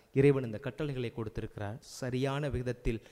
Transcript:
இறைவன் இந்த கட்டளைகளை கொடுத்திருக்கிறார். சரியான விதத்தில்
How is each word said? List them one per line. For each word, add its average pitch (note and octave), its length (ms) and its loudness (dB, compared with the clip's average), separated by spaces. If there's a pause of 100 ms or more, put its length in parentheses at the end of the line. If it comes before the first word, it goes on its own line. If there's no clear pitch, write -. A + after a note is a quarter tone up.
(160)
இறைவன் C3+ 320 6
இந்த G#2 120 -6
கட்டளைகளை B2+ 500 -4
கொடுத்திருக்கிறார். A2 640 -6 (140)
சரியான C3+ 600 -2
விதத்தில் B2 480 -2 (140)